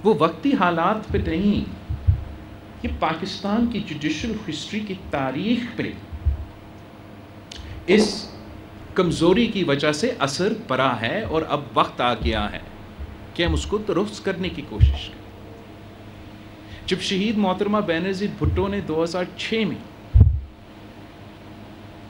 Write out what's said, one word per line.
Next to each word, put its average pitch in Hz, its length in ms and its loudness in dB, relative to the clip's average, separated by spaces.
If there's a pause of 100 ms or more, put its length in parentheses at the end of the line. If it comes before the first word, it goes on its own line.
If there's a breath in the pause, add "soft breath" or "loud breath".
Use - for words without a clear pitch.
वो 208 100 8
वक्ती 165 380 4
हालात 185 600 2
पे 196 80 2
नहीं, 170 460 2 (1200)
ये - 20 0
पाकिस्तान 196 800 0
की 196 120 0
जुडिशल 151 560 -2 (120)
history - 320 -6
की 208 140 -6
तारीख 156 840 -2
पे - 300 -6 (1800 loud breath)
इस - 440 4 (640)
कमज़ोरी 180 500 6
की 208 160 0
वजह 147 280 4
से 185 180 2 (120)
असर 175 320 2 (160)
पड़ा 131 240 4
है 123 320 0
और 160 180 0
अब 147 340 -2
वक्त - 240 2
आ 123 120 4
गया 113 280 0
है 90 200 -4 (720)
कि 165 80 2
हम 165 100 4
उसको - 240 0
दुरुस्त 190 480 0
करने 185 240 -2
की 143 120 -8
कोशिश - 460 2
करें। - 1800 -16
जब 185 120 0
शहीद 202 380 0
मोहतरमा 202 440 2
बेनज़ीर 185 580 0
भुट्टो 180 280 2
ने 202 140 -2
दो 160 220 0
हज़ार 175 240 -2 (120)
छः 220 260 0
में 131 120 -2 (2250)